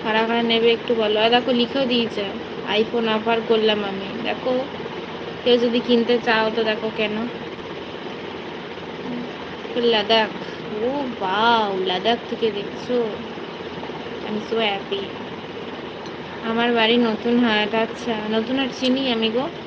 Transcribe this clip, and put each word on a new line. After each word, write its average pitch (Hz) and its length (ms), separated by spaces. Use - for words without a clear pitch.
কারা 220 200
কারা 233 180
নেবে 226 300
একটু 226 240
বলো। 214 240
আর 226 100
দেখো, 247 220
লিখেও 240 340
দিয়েছে, 233 380
iPhone 220 400
অফার 220 280
করলাম 220 360
আমি। 196 400
দেখো, 254 420
কেউ 247 140
যদি 240 300
কিনতে 233 380
চাও 220 300
তো 226 80
দেখো 220 340
কেন। 214 180
লাদাখ, 226 540
ও 269 220
ওয়াও, 208 640
লাদাখ 190 320
থেকে 220 220
দেখছো? 214 580
I - 60
am 214 80
so 220 220
happy। 196 420
আমার 233 240
বাড়ি 226 240
নতুন 240 420
হাট। 214 360
আচ্ছা, 226 400
নতুন 226 280
হাট 262 100
চিনি 262 320
আমি 226 180
গো, 254 180